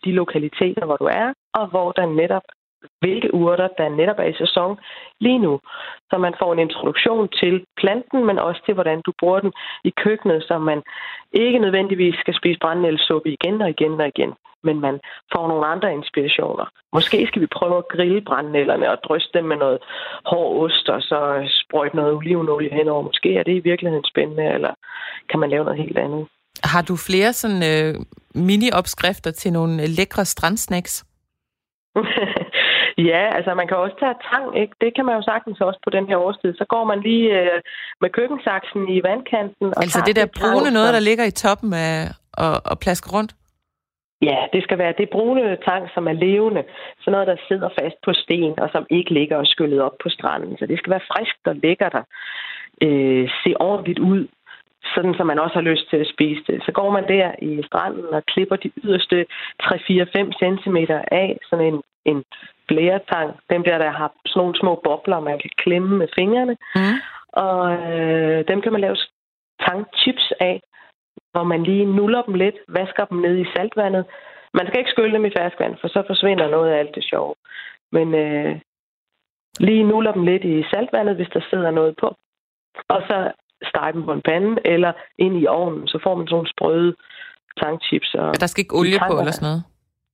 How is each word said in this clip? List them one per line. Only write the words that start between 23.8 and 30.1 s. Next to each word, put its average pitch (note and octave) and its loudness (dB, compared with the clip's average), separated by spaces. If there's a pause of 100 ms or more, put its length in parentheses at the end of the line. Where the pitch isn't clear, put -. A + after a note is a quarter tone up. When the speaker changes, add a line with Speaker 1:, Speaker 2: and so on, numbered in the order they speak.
Speaker 1:
spændende, D#3 0
eller C#3+ 0 (560)
kan D#3 0
man D3 0
lave D3 0
noget D3+ -2
helt D#3 -2
andet. D3+ -2 (360)
Speaker 2:
Har E3 2
du F3 -2
flere F#3+ 2
sådan, G3+ -2
øh, D#3 0 (400)
mini-opskrifter F#3 0
til F3 -2
nogle E3 0
lækre F#3 0